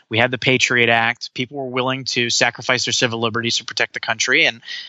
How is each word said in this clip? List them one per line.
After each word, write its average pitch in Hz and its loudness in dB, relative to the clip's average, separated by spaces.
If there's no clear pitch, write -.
We 110 -2
had 123 4
the 127 -4
Patriot 123 2
Act. 117 0
People 135 -8
were 135 -8
willing 131 -2
to 120 -2
sacrifice 123 0
their 120 -4
civil 117 0
liberties 117 -2
to - -6
protect - -4
the - -8
country. 127 0
And 117 -2